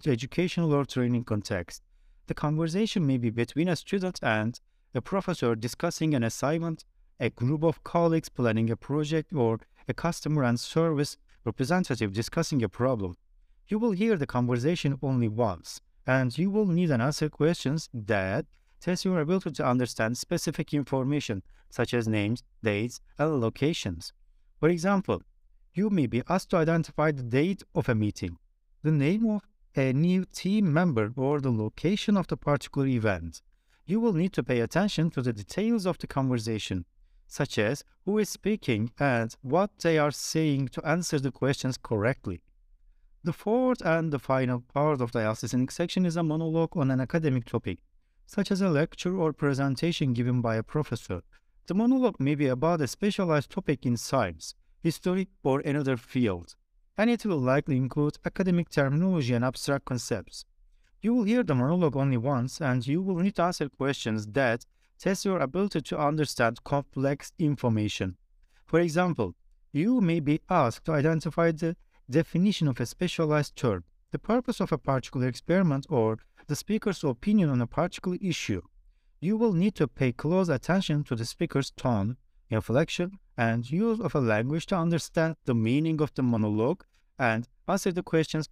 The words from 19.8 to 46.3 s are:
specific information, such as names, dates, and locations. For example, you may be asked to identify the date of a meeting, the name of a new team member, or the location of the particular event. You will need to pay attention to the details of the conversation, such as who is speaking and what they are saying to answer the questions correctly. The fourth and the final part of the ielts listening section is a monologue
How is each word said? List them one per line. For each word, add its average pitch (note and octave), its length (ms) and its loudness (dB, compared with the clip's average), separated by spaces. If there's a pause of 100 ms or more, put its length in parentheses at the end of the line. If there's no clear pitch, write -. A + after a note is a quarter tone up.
specific - 560 -4
information, C3 680 -2 (280)
such A#2+ 240 -2
as A#2 120 0
names, A2 360 0 (200)
dates, G#2+ 380 -2 (180)
and D3+ 220 0
locations. A2+ 720 -2 (480)
For D#3 80 4
example, F3+ 540 0 (520)
you G#3 160 0
may E3+ 160 2
be A#2 220 0
asked F#3 220 -2
to F#3+ 60 2
identify D#3+ 560 2
the C3+ 100 -6
date C#3 400 0 (120)
of - 140 0
a B2 60 2
meeting, G#2 420 -2 (460)
the D#3 100 2
name E3 380 2
of G#3 120 -2 (320)
a C3 200 2
new F3+ 320 2
team G3 440 0
member, C#3 460 2
or C#3 240 0
the C3 100 0
location D3+ 680 0
of F3+ 100 0
the D#3 100 -4
particular C#3+ 500 0
event. G#2 560 0 (440)
You G#3 140 0
will A#3 120 2
need F3+ 220 0
to C#3+ 80 0
pay B2 180 0
attention E3 500 0
to C3+ 120 -2
the A#2+ 100 0
details F#3+ 540 -2
of F3 120 -2
the - 80 -10
conversation, A2+ 800 -2 (420)
such - 320 -4
as A2+ 260 0 (200)
who G#3 140 0
is G#3+ 120 0
speaking A#2+ 680 -2
and A#2+ 440 0
what E3+ 280 0 (100)
they E3 180 2
are D3 140 2
saying C#3+ 560 0
to - 180 -10
answer D#3+ 320 0
the C3+ 140 -2
questions C3 440 -2
correctly. A2 640 -2 (840)
The E3 80 0
fourth B3 520 0
and D#3+ 280 2
the C#3 60 0
final B2+ 420 0 (120)
part D3 280 2
of A#2 120 -2
the A#2+ 60 -2
ielts A2 240 0
listening B2+ 260 0
section F3+ 380 0
is E3 100 -2
a F3 60 0
monologue D#3+ 540 0